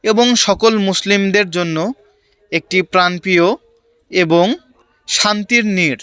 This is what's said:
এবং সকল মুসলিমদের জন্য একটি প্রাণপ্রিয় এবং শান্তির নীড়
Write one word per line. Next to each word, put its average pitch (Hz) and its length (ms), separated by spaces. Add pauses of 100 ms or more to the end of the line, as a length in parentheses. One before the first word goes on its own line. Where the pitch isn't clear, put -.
এবং 220 220 (100)
সকল 214 420
মুসলিমদের 196 720
জন্য 170 260 (760)
একটি 165 300
প্রাণপ্রিয় 180 640 (640)
এবং 175 360 (640)
শান্তির 208 580
নীড় 175 360